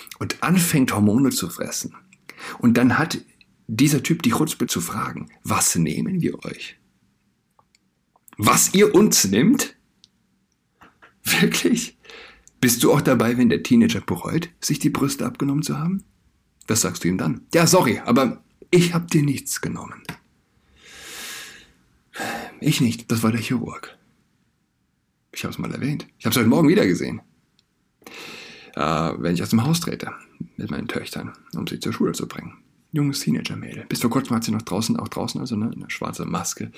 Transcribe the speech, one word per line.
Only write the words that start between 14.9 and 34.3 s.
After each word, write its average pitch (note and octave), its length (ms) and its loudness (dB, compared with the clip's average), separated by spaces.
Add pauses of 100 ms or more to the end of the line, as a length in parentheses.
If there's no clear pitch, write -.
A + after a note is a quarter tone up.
Brüste - 360 -2
abgenommen C#3+ 380 -2
zu C#3+ 140 -4
haben? F3+ 260 -2 (640)
Was A2 140 2
sagst E2+ 220 -4
du E2+ 40 2
ihm F#2 80 2
dann? - 260 -2 (120)
„Ja, E3 120 6
sorry, C#3 340 4
aber B2 440 0 (260)
ich F3 220 4
hab E3+ 160 -2
dir D#3 140 4
nichts C#3 380 -2
genommen.“ - 420 -10 (2500)
„Ich - 200 2
nicht, A2+ 300 0
das A2+ 120 -2
war A2+ 100 2
der A#2 80 -2
Chirurg.“ - 560 -6 (1400)
Ich - 120 -10
hab's - 140 -8
mal - 140 -6
erwähnt. - 340 -6 (120)
Ich - 80 -4
hab's A2 100 2
heute A2+ 120 4
Morgen D3 200 6
wieder F3 180 6
gesehen. C#2 340 -2 (1500)
Äh, D#2 440 0
wenn E2 160 0
ich E2+ 80 -2
aus G#2+ 80 -6
dem A2+ 140 4
Haus E3 160 0
trete - 320 -8 (440)
mit - 140 -8
meinen - 180 -8
Töchtern, - 440 -8 (220)
um - 120 -6
sie - 140 -8
zur - 120 -4
Schule - 200 -2
zu - 160 -8
bringen. - 300 -16 (340)
Junges D3 280 0
Teenager-Mädel. - 640 -4
Bis - 140 -6
vor A#2 100 0
kurzem B2+ 240 -2